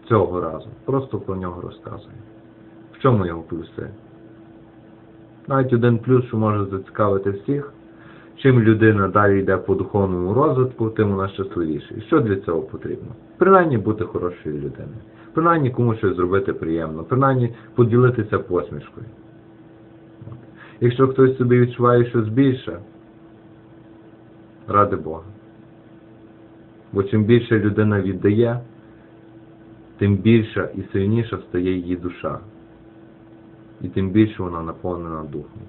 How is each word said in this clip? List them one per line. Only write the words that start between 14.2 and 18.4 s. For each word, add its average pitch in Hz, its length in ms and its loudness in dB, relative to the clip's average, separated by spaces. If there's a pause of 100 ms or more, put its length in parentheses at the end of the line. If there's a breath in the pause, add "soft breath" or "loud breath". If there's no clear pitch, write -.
людиною. 71 460 -12 (320 loud breath)
Принаймні 160 380 2
комусь 117 280 0
щось 92 180 0
зробити 90 360 0
приємно. 80 520 -6
Принаймні 127 500 0 (200 loud breath)
поділитися 117 640 2
посмішкою. - 680 -8 (1300)